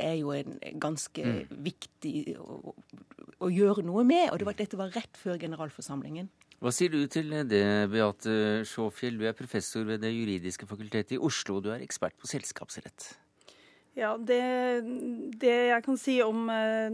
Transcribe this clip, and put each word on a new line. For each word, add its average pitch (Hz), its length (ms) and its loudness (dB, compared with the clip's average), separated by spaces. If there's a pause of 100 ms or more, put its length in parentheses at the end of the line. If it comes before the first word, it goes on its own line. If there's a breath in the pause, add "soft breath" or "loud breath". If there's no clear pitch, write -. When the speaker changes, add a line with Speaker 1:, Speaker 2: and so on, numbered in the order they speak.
Speaker 1:
er 160 140 0
jo 143 120 -2
en - 280 -6 (200)
ganske 151 460 -4
Speaker 2:
Mm. 117 220 -2 (160)
Speaker 1:
viktig - 760 -8
å, - 380 -14 (640)
å 185 80 0
gjøre 202 340 6
noe 185 220 2
med, 330 260 6
og 175 60 0
det 202 80 -4
var, 208 80 -2
dette 208 240 -6
var 190 160 -4
rett - 240 -10
før 180 220 -4
generalforsamlingen. 156 920 -8 (320)
Speaker 2:
Hva 120 100 0
sier 170 200 2
du 143 160 2
til 156 200 -2 (220)
det, 104 400 6
Beate 107 800 2
Sjåfjell? 113 480 -4
Du 107 80 -2
er 113 80 0
professor 113 500 -4
ved 107 180 -2
Det 110 120 0
juridiske 98 540 -4
fakultetet 107 460 -4
i 131 40 0
Oslo. 101 420 0
Du 104 120 -2
er 123 100 -6
ekspert - 400 -4
på - 80 -12
selskapsrett. - 840 -10 (800 soft breath)
Speaker 3:
Ja, 220 200 -2
det, 233 220 2 (1040)
det 240 140 6 (160)
jeg 233 120 4
kan 269 140 2
si 254 240 4
om, 220 280 2
eh, 220 440 0